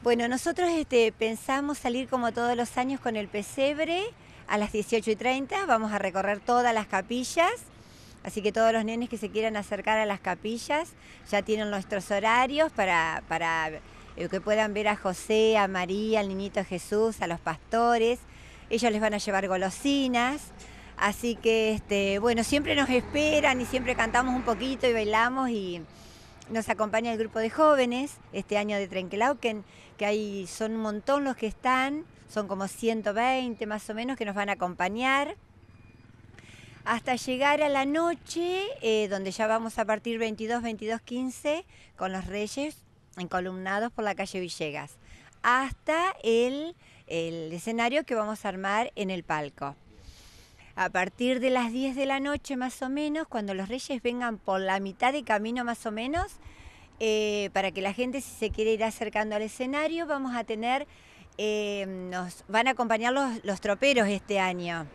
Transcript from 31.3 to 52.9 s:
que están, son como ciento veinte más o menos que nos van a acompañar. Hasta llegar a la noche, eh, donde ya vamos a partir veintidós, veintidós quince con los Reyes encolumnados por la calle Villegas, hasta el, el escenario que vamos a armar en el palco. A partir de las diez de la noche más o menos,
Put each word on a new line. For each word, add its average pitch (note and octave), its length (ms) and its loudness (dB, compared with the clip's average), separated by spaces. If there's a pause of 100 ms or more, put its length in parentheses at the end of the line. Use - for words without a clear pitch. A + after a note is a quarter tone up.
que A3+ 100 -4
están, C4 560 0 (240)
son G#3 220 -4
como G3 180 -2
ciento A3 460 -2
veinte B3 520 0
más G#3+ 240 -6
o G#3+ 40 -6
menos A#3+ 240 -4
que A3 80 -4
nos G3 100 -4
van G3+ 140 -2
a G3+ 40 0
acompañar. A#3+ 840 0 (1500)
Hasta A#3 320 0
llegar C#4 460 2
a D4+ 80 4
la C4+ 160 2
noche, E4+ 800 0 (180)
eh, G#3+ 280 2
donde F#3+ 220 -2
ya G#3+ 160 0
vamos A3+ 320 0
a G#3+ 60 2
partir G#3+ 340 -2
veintidós, A3 420 -2
veintidós A3+ 400 -4
quince C4 600 -4 (320)
con F#3 160 -4
los F#3+ 140 -6
Reyes G#3 500 -4 (420)
encolumnados F#3 760 -4
por A3+ 120 -6
la G3+ 120 -2
calle F#3+ 260 -6
Villegas, D3+ 560 -6 (460)
hasta C4+ 720 2 (100)
el, B3+ 520 2 (320)
el E3 460 -4
escenario A#3 520 0
que B3 100 -2
vamos G#3+ 280 -2
a G#3 60 -2
armar G3 460 0
en G3 160 -2
el F3 120 -4
palco. C#3+ 520 -4 (1000)
A F#3 140 0
partir A#3 520 0
de C4 80 2
las B3 240 2
diez C4 240 -2
de C#4 80 0
la C4+ 160 0
noche C#4+ 340 -2
más B3+ 260 -4
o C4 60 -4
menos, D4+ 400 -2